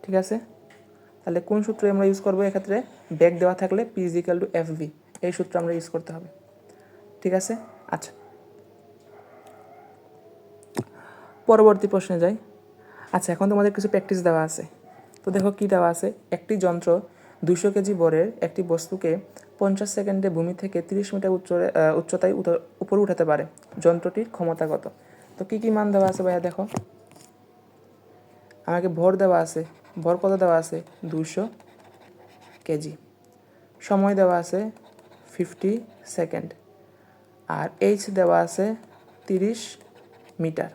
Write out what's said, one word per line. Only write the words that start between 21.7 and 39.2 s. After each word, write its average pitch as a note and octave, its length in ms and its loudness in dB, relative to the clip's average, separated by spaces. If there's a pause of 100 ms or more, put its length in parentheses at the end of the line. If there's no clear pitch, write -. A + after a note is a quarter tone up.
আহ, D#3+ 300 4
উচ্চতায় F3+ 400 0
উঠা-, E3+ 220 0 (200)
উপরে G3 220 2
উঠাতে F3+ 260 0
পারে, D3+ 140 0 (400)
যন্ত্রটির E3+ 500 2
ক্ষমতা E3 380 -2
কত? - 120 -4 (520)
তো - 120 -10
কি A3 140 -4
কি A3+ 140 0
মান G#3+ 180 2
দেওয়া F#3+ 180 6
আছে F#3+ 140 -6
ভাইয়া F3+ 200 2
দেখো, F3 160 -4 (2000)
আমাকে F3 200 0 (100)
ভর F3+ 140 4 (100)
দেওয়া F#3 240 6
আছে, D#3+ 160 -6 (420)
ভর F3 180 2
কত G3 100 2 (100)
দেওয়া E3+ 200 4
আছে? E3 160 -8 (340)
দুইশো D#3+ 320 -4 (1200)
কেজি। D#3 260 -4 (960)
সময় G3+ 320 2
দেওয়া F3+ 220 6
আছে F3+ 180 -4 (720)
ফিফটি F#3+ 400 -4 (440)
সেকেন্ড, E3 320 -6 (1120)
আর D3+ 100 -4 (200)
এইচ G3+ 140 0 (160)
দেওয়া F3 180 4 (100)
আছে F#3+ 180 -2 (600)